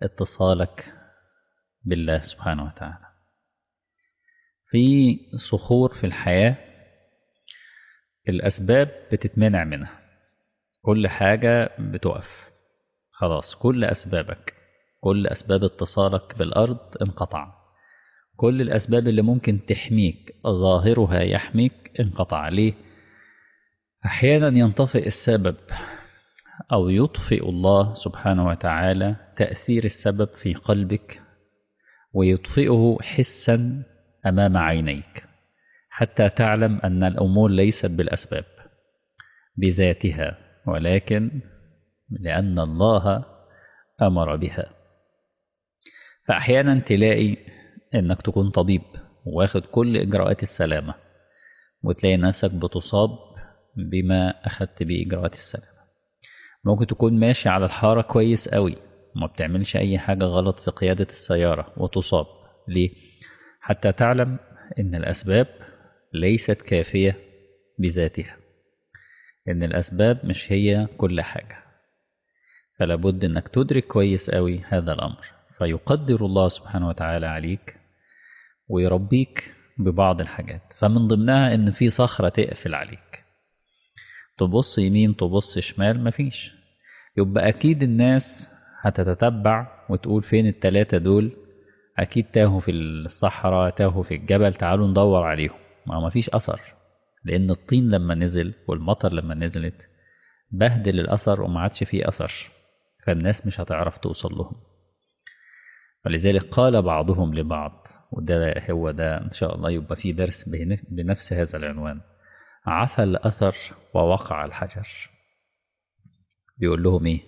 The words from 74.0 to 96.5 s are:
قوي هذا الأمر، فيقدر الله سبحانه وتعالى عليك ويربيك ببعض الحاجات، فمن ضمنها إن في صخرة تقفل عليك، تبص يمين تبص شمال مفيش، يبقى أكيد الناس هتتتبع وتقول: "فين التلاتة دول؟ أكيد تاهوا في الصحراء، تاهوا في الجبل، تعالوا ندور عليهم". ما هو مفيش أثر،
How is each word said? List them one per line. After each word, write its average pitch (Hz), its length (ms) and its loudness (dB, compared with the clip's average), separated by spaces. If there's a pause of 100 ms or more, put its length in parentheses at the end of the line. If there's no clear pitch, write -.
قوي 90 380 0
هذا 85 240 -2
الأمر، - 340 -8 (320)
فيقدر 110 680 -2
الله 95 220 2
سبحانه 90 400 -4
وتعالى 82 380 -4
عليك 80 500 -8 (920)
ويربيك 95 840 0 (240)
ببعض 92 420 2
الحاجات، - 580 -12
فمن 110 300 4
ضمنها 120 460 4
إن 107 160 4
في 113 200 2
صخرة 120 380 0
تقفل - 460 -2
عليك، - 500 -14 (1120)
تبص 98 400 0
يمين 104 380 4
تبص 92 420 -2
شمال 107 460 -2
مفيش، 127 480 -6 (640)
يبقى 101 320 2
أكيد 147 340 2
الناس 127 640 2 (320)
هتتتبع 110 1080 0
وتقول: 104 320 -2
"فين 110 240 2
التلاتة 101 520 2
دول؟ 101 340 2 (640)
أكيد 107 340 -2
تاهوا 101 280 4
في 90 100 -4
الصحراء، 85 1000 -2
تاهوا 95 320 0
في 85 120 -6
الجبل، 98 400 2
تعالوا 95 340 0
ندور 95 340 4
عليهم". 78 360 -2 (280)
ما 82 100 -8
هو 82 100 -2
مفيش 113 240 -2
أثر، - 300 -4 (640)